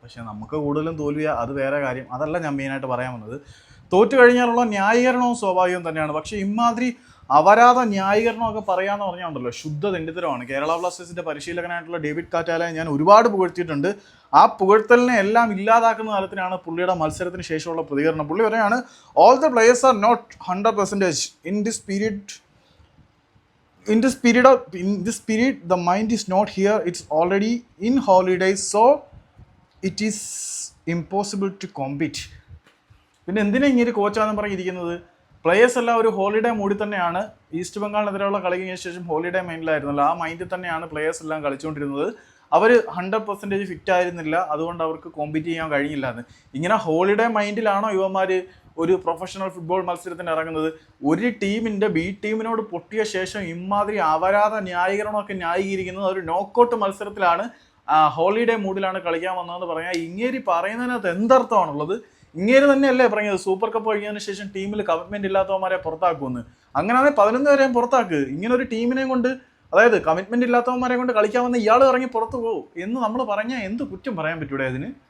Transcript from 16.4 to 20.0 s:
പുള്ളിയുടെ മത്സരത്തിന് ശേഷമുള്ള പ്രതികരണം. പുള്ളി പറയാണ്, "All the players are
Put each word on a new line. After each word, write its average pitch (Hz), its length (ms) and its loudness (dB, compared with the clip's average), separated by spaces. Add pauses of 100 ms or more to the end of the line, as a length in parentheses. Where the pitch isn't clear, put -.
പുള്ളിയുടെ 180 380 -2
മത്സരത്തിന് 175 480 -4
ശേഷമുള്ള 160 400 -6
പ്രതികരണം. 151 460 -2
പുള്ളി 190 160 0
പറയാണ്, 226 380 2 (400)
"All 254 200 8
the 311 100 2
players 240 260 6 (120)
are 208 160 2